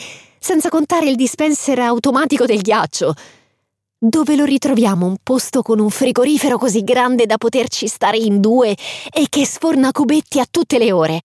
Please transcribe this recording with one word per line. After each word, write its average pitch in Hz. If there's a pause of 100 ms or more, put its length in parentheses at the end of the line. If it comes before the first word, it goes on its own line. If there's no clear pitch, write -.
(400)
senza 339
contare 320
il 269
dispenser 277
automatico 247
del 214
ghiaccio. 190 (840)
Dove 285
lo 285
ritroviamo 233
un 185
posto 254
con 220
un 214
frigorifero 254
così 226
grande 247
da 214
poterci 233
stare 208
in 208
due 220 (360)
e 311
che 285
sforna 269
cubetti 294
a 247
tutte 294
le 233
ore? 160